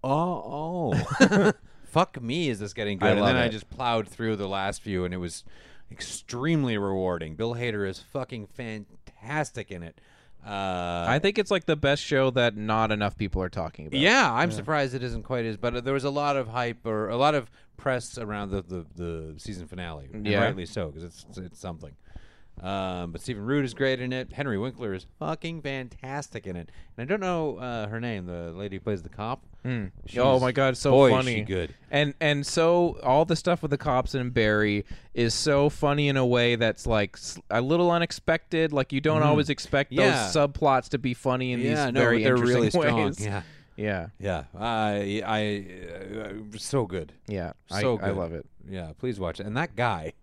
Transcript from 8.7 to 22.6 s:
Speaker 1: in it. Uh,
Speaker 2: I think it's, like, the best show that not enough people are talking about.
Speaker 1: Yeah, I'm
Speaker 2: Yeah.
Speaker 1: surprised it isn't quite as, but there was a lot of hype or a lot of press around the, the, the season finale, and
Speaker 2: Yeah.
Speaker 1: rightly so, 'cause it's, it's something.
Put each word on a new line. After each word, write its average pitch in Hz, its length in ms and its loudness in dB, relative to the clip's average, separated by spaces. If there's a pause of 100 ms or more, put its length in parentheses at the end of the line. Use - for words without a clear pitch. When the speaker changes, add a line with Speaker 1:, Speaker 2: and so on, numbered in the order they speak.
Speaker 1:
in 90 120 -10
it. 82 160 -14 (460)
Uh, 90 600 -2
Speaker 2:
I 131 140 4
think 202 180 2
it's, 202 100 -2
like, 190 160 0
the 156 120 2
best 143 260 2
show 135 280 4
that 120 260 2
not 110 340 2
enough 104 260 0
people 95 240 -2
are 90 80 -2
talking 80 380 -8
about. 135 120 -2
Speaker 1:
Yeah, 196 320 4
I'm 143 180 2
Speaker 2:
Yeah. - 80 -4
Speaker 1:
surprised 143 360 -2
it 127 100 -4
isn't 117 200 -6
quite 120 220 -2
as, 110 120 -4
but 120 280 -2
there 135 80 0
was 135 100 -2
a 143 80 0
lot 143 240 0
of 123 140 -2
hype 117 360 -4
or 107 240 0
a 117 80 -2
lot 143 160 6
of 131 160 -2 (280)
press 127 400 -4
around 104 340 -6
the, 98 100 -2
the, 87 240 -8 (100)
the 82 440 -6
season 90 280 -12
finale, 80 460 -10
and 107 140 -6
Speaker 2:
Yeah. 101 160 4
Speaker 1:
rightly 92 220 -2
so, 82 260 -6
'cause 80 120 -14
it's, - 220 -16 (120)
it's 90 220 -14
something. 80 360 -12 (680)